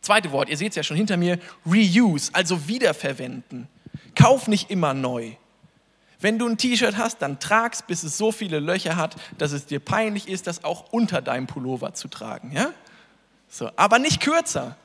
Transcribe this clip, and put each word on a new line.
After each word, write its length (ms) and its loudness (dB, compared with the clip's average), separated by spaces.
Zweite 300 2
Wort, 180 0
ihr 80 -2
seht's 200 -4
ja 80 -4
schon 120 -4
hinter 200 2
mir, 240 2
reuse, 680 4
also 340 0
wiederverwenden. 1000 -2
Kauf 320 6
nicht 240 0
immer 240 0
neu. 380 -4
Wenn 160 2
du 80 0
ein 120 0
T-Shirt 400 0
hast, 240 -4
dann 180 -6
trag's, 400 0
bis 220 -6
es 160 -8
so 120 2
viele 300 -4
Löcher 360 -2
hat, 200 -4
dass 140 -2
es 120 -6
dir 160 -6
peinlich 480 -2
ist, 180 -6
das 180 -8
auch 280 -8
unter 300 0
deinem 240 -4
Pullover 480 -6
zu 140 -12
tragen, 440 -12
ja? 200 -2
So, 280 -10
aber 220 6
nicht 220 2
kürzer. 640 -2